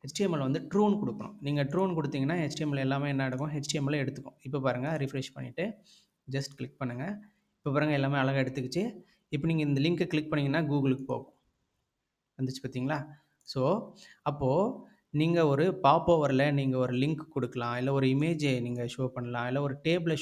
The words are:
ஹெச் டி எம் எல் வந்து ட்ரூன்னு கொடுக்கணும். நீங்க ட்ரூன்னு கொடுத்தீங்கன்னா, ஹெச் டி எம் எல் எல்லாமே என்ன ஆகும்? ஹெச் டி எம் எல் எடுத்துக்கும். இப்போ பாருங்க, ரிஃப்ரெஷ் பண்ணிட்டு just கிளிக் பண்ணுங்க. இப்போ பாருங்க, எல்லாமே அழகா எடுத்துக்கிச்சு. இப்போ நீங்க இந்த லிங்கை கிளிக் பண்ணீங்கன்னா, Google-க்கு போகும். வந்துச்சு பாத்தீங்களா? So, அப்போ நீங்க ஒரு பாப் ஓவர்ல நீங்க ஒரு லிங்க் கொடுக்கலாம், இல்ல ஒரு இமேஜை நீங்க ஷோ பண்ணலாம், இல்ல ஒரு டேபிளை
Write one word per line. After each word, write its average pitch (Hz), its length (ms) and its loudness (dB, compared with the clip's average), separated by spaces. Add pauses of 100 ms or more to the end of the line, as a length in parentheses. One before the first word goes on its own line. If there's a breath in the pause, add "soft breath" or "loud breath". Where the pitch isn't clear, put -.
ஹெச் 135 100 -10
டி 202 100 0
எம் 180 80 2
எல் 156 60 0
வந்து 135 360 -2
ட்ரூன்னு 208 240 6
கொடுக்கணும். - 420 -6
நீங்க 143 240 0
ட்ரூன்னு 180 320 0
கொடுத்தீங்கன்னா, 143 420 0
ஹெச் 151 160 -2
டி - 60 -8
எம் 151 120 0
எல் 139 60 0
எல்லாமே 135 300 0
என்ன 135 160 0
ஆகும்? 131 260 -4
ஹெச் 143 220 -6
டி 156 60 0
எம் 139 100 0
எல் - 20 0
எடுத்துக்கும். 135 520 -4
இப்போ 135 180 -4
பாருங்க, 131 360 0
ரிஃப்ரெஷ் 135 360 -4
பண்ணிட்டு 151 420 -6 (580 soft breath)
just 135 240 -4
கிளிக் 123 220 -10
பண்ணுங்க. 135 400 -6 (380 loud breath)
இப்போ - 160 -4
பாருங்க, 147 220 2
எல்லாமே 139 240 2
அழகா 135 200 2
எடுத்துக்கிச்சு. 135 560 -2 (340 loud breath)
இப்போ 147 180 -4
நீங்க 165 160 2
இந்த 143 180 2
லிங்கை 170 260 2
கிளிக் 151 240 -2
பண்ணீங்கன்னா, 143 440 0
Google-க்கு 135 300 2
போகும். - 300 -6 (1000)
வந்துச்சு 131 320 -6
பாத்தீங்களா? 139 380 -4 (360 loud breath)
So, 156 500 0 (300 loud breath)
அப்போ 143 280 0 (600 loud breath)
நீங்க 160 360 4
ஒரு 147 280 2
பாப் 160 360 4
ஓவர்ல 143 420 4
நீங்க 135 260 2
ஒரு 123 140 0
லிங்க் 147 360 0
கொடுக்கலாம், 120 480 -4
இல்ல 131 160 0
ஒரு 135 140 4
இமேஜை 143 540 2
நீங்க 120 260 -4 (100)
ஷோ 131 100 -2
பண்ணலாம், 120 400 -4
இல்ல 127 140 0
ஒரு 143 220 -4
டேபிளை 165 400 2